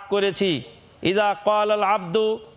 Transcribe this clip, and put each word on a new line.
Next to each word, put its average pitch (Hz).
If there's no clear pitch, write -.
করেছি। 196
ইদা 202
ক্বালাল 208
আবদু 214